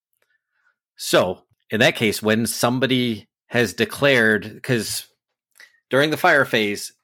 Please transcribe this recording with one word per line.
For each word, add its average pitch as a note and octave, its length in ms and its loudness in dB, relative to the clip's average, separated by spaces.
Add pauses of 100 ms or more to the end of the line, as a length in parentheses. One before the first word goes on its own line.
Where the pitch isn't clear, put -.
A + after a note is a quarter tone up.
(960)
So, G2 460 -2 (280)
in G#2+ 100 0
that D3 160 2
case, G#2+ 260 -2
when A2 240 0
somebody B2 800 -2 (200)
has A#2+ 240 0
declared, A2 920 0
'cause - 440 -4 (840)
during C#3+ 220 2
the D3+ 60 -4
fire D3+ 280 4
phase, G#2 480 -2 (120)